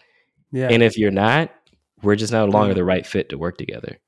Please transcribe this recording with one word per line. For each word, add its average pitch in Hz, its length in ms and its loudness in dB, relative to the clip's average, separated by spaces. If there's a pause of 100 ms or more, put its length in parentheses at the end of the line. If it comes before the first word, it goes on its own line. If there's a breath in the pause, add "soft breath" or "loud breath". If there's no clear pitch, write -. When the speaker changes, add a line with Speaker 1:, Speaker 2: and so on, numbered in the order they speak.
(500)
Speaker 1:
Yeah. 131 200 -4
Speaker 2:
And 117 120 6
if 113 160 2
you're 104 140 2
not, 113 400 2 (500)
we're 104 140 2
just 110 160 -4
no 110 140 2
longer 101 240 2
Speaker 1:
Yeah. 92 40 0
Speaker 2:
the 90 100 -2
right 92 220 -2
fit - 220 -4
to 69 100 -10
work 87 200 -8
together." - 500 -12